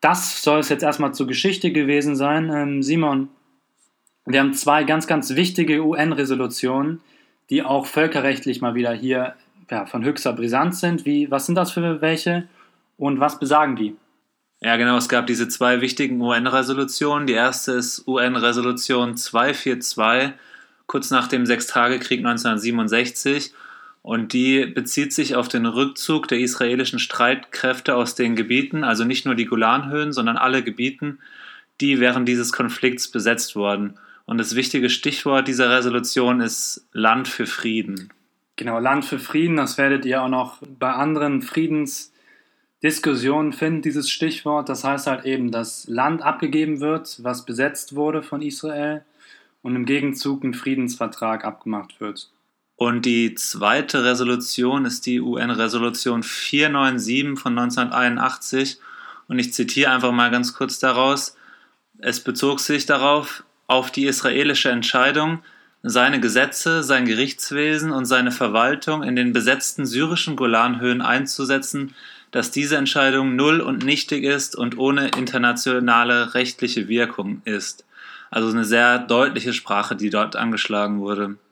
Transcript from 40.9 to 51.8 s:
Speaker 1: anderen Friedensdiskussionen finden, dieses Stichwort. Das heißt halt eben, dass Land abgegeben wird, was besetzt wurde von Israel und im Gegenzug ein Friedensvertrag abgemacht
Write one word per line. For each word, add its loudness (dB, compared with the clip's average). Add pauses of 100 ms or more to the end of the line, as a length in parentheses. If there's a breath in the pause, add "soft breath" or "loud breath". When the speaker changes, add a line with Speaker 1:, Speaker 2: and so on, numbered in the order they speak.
Speaker 1:
anderen 0
Friedensdiskussionen -2
finden, -2
dieses -2
Stichwort. -2
Das -4
heißt -2
halt -2
eben, -2
dass -6
Land 0
abgegeben 0
wird, -4
was -6
besetzt -4
wurde -2
von -8
Israel -6 (580 soft breath)
und -4
im -2
Gegenzug -2
ein -2
Friedensvertrag -4
abgemacht -8